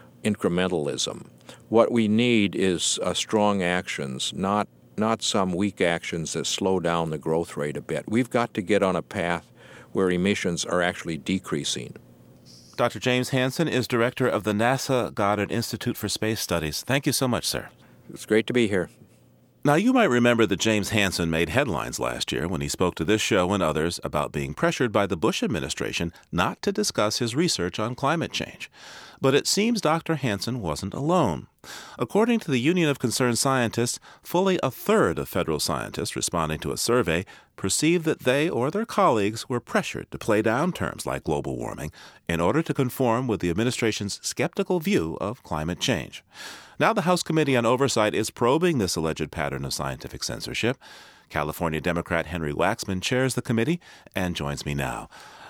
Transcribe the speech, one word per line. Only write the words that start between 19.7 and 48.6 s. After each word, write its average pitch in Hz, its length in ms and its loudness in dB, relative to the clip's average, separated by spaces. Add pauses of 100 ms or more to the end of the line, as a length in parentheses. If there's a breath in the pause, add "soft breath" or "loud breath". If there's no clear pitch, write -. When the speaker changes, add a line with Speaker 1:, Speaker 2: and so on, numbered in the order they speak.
Speaker 2:
you 226 180 4
might 220 160 4
remember 120 360 6
that 92 120 2
James 107 320 2
Hansen 95 400 2
made 82 180 2
headlines 87 520 -2
last 60 320 -4
year 67 160 -2
when 85 120 -2
he 73 80 -2
spoke 90 280 0
to 82 80 -4
this 107 180 2
show 90 300 2
and 98 100 2
others 78 400 0
about 73 300 -4
being 71 200 -4
pressured 147 380 0
by 101 160 2
the 92 100 -2
Bush 107 260 0
administration 85 720 -4 (180 loud breath)
not 92 320 0
to 202 100 0
discuss 113 460 0
his 117 180 -2
research 143 420 0
on 113 160 -2
climate 143 380 -2
change. - 380 -8 (520 loud breath)
But 135 120 6
it - 120 4
seems 220 340 2
Doctor 160 360 0
Hansen 117 440 -2
wasn't 90 320 -4
alone. 139 540 2 (520 loud breath)
According 220 420 2
to - 100 -8
the 131 80 2
Union 160 320 4
of 139 80 0
Concerned 120 400 2
Scientists, 123 600 0 (240 loud breath)
fully 185 400 2
a 131 80 0
third 131 480 2
of 69 120 -4
federal 80 300 0
scientists 60 540 -4
responding 78 440 -2
to 69 140 -6
a - 40 -6
survey 98 480 0 (320 loud breath)
perceived 160 480 0
that 156 200 -2
they 143 260 2
or 123 200 0
their 214 140 -4
colleagues 113 640 2
were 120 120 -2
pressured - 500 -4
to - 80 -10
play 110 240 4
down 127 300 2
terms - 340 -6
like 67 180 -4
global 71 320 -2
warming 58 340 -8 (380 loud breath)
in 85 100 0
order 98 220 4
to 156 140 -2
conform 127 520 0
with 104 140 0
the 87 80 0
administration's 104 720 0
skeptical 180 560 -2
view 151 440 0
of 104 200 -6
climate 80 380 -4
change. 73 420 -2 (560 loud breath)
Now 170 140 4
the 220 100 0
House 180 200 2
Committee 151 340 2
on 117 80 4
Oversight 117 500 4
is 104 160 0
probing 151 480 2